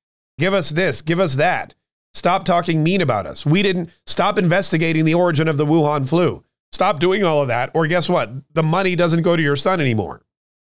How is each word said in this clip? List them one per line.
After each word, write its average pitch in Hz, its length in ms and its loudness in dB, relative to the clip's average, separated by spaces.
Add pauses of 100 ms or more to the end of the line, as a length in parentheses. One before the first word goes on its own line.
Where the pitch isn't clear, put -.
(380)
Give 185 160 0
us - 160 0
this, 156 320 -2
give 165 160 -2
us 175 160 2
that. 147 400 -2 (400)
Stop 185 300 -2
talking 170 400 0
mean 185 160 2
about 110 260 -2
us. - 180 -10
We 175 200 2
didn't, 180 260 -2 (160)
stop 196 320 0
investigating 165 640 0
the 160 100 2
origin 165 340 2
of 151 80 -2
the 151 100 0
Wuhan 147 420 0
flu. 165 360 0 (260)
Stop 185 300 0
doing 190 240 0
all 156 180 2
of 135 60 -2
that, 120 260 -2
or 160 140 0
guess 175 200 0
what? 143 220 0 (240)
The 160 80 0
money 180 320 0
doesn't 170 280 2
go 175 120 2
to 165 80 0
your 143 140 0
son 185 240 0
anymore." 110 420 -2 (560)